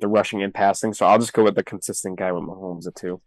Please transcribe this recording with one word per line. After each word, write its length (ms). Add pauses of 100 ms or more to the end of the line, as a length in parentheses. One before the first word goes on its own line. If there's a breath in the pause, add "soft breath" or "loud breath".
the 80
rushing 340
and 120
passing. 400
So 100
I'll 140
just 160
go 100
with 100
the 80
consistent 560
guy 140
with 120
Mahomes 420
at 80
two. 320